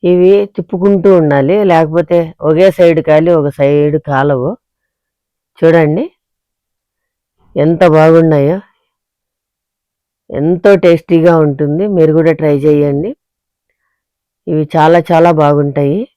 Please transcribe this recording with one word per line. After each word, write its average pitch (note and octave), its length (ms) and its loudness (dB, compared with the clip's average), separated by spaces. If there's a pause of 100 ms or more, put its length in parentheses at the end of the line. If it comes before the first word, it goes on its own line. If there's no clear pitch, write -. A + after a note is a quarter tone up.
ఇవి F3+ 280 2 (240)
తిప్పుకుంటూ G3 640 -2
ఉండాలి, D3 380 0 (140)
లేకపోతే E3 480 0 (300)
ఒకే F3 200 2 (100)
సైడ్ E3+ 300 2
కాలి D#3+ 300 2
ఒక C#3+ 200 -4
సైడ్ D3 400 0 (100)
కాలవు. C3+ 420 -2 (1080)
చూడండి E3 480 0 (1500)
ఎంత D#3+ 280 0 (160)
బాగున్నాయో, D#3+ 600 2 (1700)
ఎంతో F3 440 0 (140)
టేస్టీగా E3+ 480 0 (100)
ఉంటుంది. D3 380 -4 (120)
మీరు D#3+ 240 0
కూడా D#3+ 220 0
ట్రై D3 140 0 (120)
చేయండి, D3 440 -2 (1400)
ఇవి D#3 160 -4 (100)
చాలా E3 260 2 (100)
చాలా E3+ 200 2 (100)
బాగుంటాయి. C#3+ 600 -2 (180)